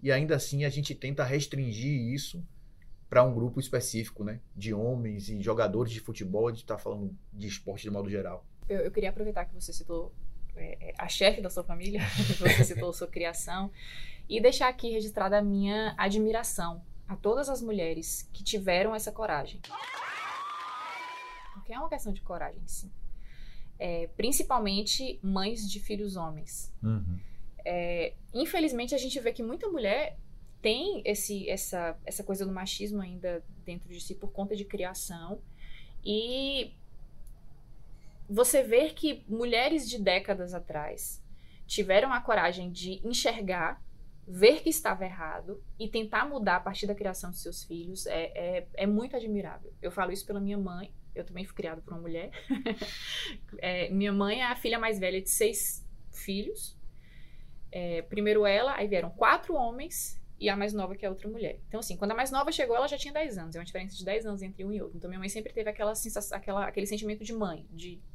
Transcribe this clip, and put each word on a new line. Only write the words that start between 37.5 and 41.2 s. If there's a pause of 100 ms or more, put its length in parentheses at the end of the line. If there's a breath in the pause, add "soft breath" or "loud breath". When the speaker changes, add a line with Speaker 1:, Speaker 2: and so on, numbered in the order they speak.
Speaker 2:
você
vê
que
mulheres
de
décadas
atrás (440 soft breath)